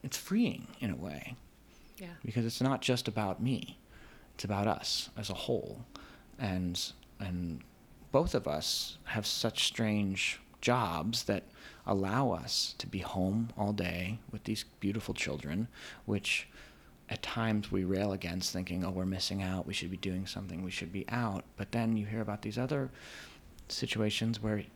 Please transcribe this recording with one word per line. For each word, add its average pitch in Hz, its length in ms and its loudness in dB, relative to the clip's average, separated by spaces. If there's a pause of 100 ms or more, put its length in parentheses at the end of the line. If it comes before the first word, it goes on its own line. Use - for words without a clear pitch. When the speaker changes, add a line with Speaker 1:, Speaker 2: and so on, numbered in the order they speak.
Speaker 1:
it's - 140 -6
freeing - 480 2 (140)
in 110 100 0
a 76 60 0
way. 78 400 -8 (640)
Speaker 2:
Yeah. 180 80 -10 (180)
Speaker 1:
Because 117 220 2
it's - 140 0
not 131 200 4
just 123 260 2
about 101 360 0
me. 123 340 0 (560)
It's - 100 -10
about 101 220 2
us - 500 0
as 104 140 -6
a 92 60 -2
whole. - 500 -2 (540)
And, 92 420 0 (380)
and 87 420 -4 (500)
both 160 220 6
of 107 140 2
us - 560 0
have - 240 -2
such - 380 2
strange 104 760 2 (220)
jobs 113 640 2
that 98 200 2 (420)
allow 101 460 4
us - 460 0
to - 100 -6
be 95 120 -2
home 95 580 2
all 104 160 2
day 90 460 0 (120)
with 107 140 -8
these 107 200 -2 (140)
beautiful 104 340 0
children, 76 540 -2 (380)
which - 420 0 (640)
at - 120 -4
times 110 500 2
we 95 120 4
rail 95 300 2
against, 92 400 -2
thinking, 90 320 0
"Oh, 95 60 0
we're 92 140 0
missing 95 380 0
out, 92 240 0
we 95 60 -4
should 87 180 -2
be 92 60 -4
doing 92 280 -2
something, 92 380 -6
we 90 80 -4
should 85 220 -6
be 98 160 -2
out." 117 340 0 (140)
But 101 160 -4
then 113 240 4
you 107 80 0
hear 110 160 -2
about 104 220 -2
these 107 140 -2
other 131 320 0 (760)
situations 107 760 2
where 107 220 2 (120)